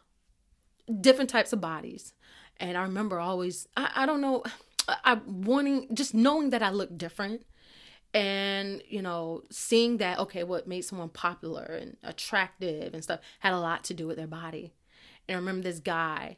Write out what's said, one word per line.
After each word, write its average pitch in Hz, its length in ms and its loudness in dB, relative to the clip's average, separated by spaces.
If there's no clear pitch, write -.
different 262 280 8
types 226 240 2
of 208 80 0
bodies. - 520 -8
And 180 200 -4
I 185 60 0
remember 190 360 -2
always, 180 560 -2
I, 262 200 0
I 269 100 4
don't 294 160 2
know, 269 220 2
I, - 160 0
I 254 100 8
wanting, 262 680 2
just 269 200 -2
knowing 277 380 6
that 233 120 2
I 196 60 4
looked 190 280 -2
different 196 460 -6
and, 196 720 0
you 208 140 -4
know, 170 480 -4
seeing 233 480 4
that, 180 220 0
okay, 190 240 -2
what 175 240 -2
made 180 140 -4
someone 175 280 -8
popular 175 540 -4
and - 400 -10
attractive 175 880 -2
and 160 100 -10
stuff - 180 -4
had 190 140 4
a 180 60 0
lot 165 260 -2
to - 80 -6
do 160 140 -6
with 160 100 -4
their 160 100 -8
body. 160 460 -12
And 190 80 -2
I 180 40 -2
remember 185 240 -2
this 175 160 -4
guy, 165 580 -2